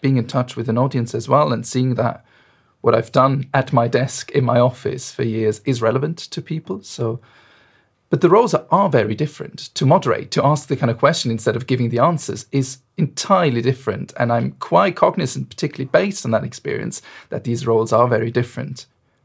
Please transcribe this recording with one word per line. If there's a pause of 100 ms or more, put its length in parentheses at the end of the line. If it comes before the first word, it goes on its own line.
being
in
touch
with
an
audience
as
well,
and
seeing
that (560)
what
I've
done
at
my
desk
in
my
office
for
years
is
relevant
to
people.
So, (880)
but
the
roles
are,
are
very
different. (160)
To
moderate,
to
ask
the
kind
of
question
instead
of
giving
the
answers
is (180)
entirely
different.
And
I'm
quite
cognizant,
particularly
based
on
that
experience, (280)
that
these
roles
are
very
different. (400)